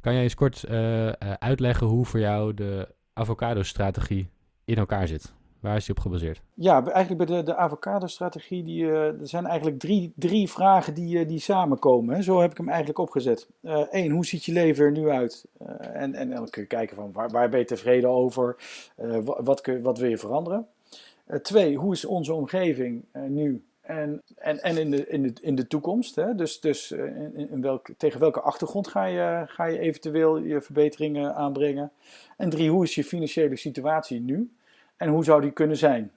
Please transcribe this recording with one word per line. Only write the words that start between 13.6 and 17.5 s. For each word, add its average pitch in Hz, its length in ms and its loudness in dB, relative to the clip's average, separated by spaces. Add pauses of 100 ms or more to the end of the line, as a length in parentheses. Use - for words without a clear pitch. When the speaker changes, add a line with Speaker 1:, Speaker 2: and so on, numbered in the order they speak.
Speaker 2:
Eh, 156 180 -2 (100)
één, 175 200 0
hoe 165 160 2
ziet - 180 -6
je 165 80 -4
leven 156 320 6
er 147 80 6
nu 156 160 0
uit? 127 380 0 (120)
Eh, - 440 -10
en, 135 120 -6
en 131 160 -6
dan 117 200 -8
kun 107 120 -10
je 101 60 -10
kijken 113 280 -4
van, 104 160 -12
waar, 110 180 -4
waar 120 180 4
ben 127 100 2